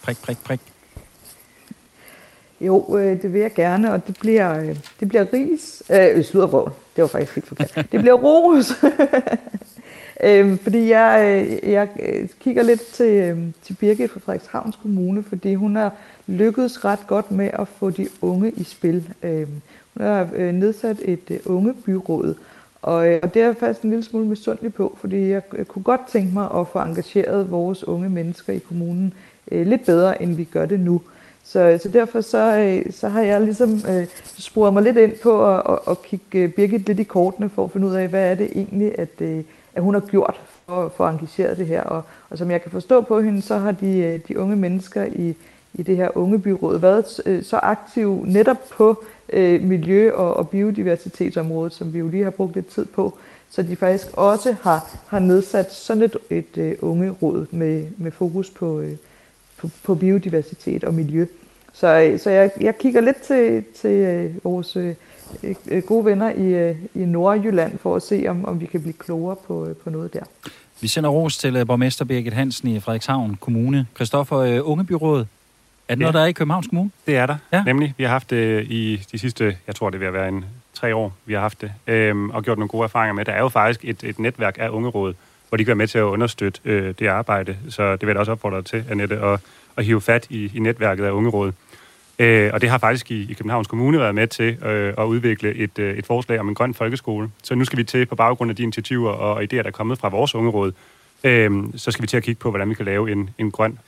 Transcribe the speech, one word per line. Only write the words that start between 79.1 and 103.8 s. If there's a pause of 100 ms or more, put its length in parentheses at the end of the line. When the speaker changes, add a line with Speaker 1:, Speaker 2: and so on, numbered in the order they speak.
Speaker 3:
de
sidste, (100)
jeg
tror,
det
vil
være
en (280)
tre
år, (120)
vi
har
haft
det, (160)
øhm,
og
gjort
nogle
gode
erfaringer
med.
Der
er
jo
faktisk
et,
et
netværk
af
ungeråd, (360)
hvor
de
kan
være
med
til
at
understøtte,
øh,
det
arbejde. (140)
Så
det
vil
jeg
da
også
opfordre
dig
til,
Annette,
at, (380)
at
hive
fat
i,
i
netværket
af
ungeråd. (680)
Øh,
og
det
har
faktisk
i,
i
Københavns
Kommune
været
med
til,
øh,
at
udvikle
et,
øh,
et
forslag
om
en
grøn
folkeskole. (140)
Så
nu
skal
vi
til,
på
baggrund
af
de
initiativer
og
idéer,
der
er
kommet
fra
vores
ungeråd, (520)
øhm,
så
skal
vi
til
at
kigge
på,
hvordan
vi
kan
lave
en,
en
grøn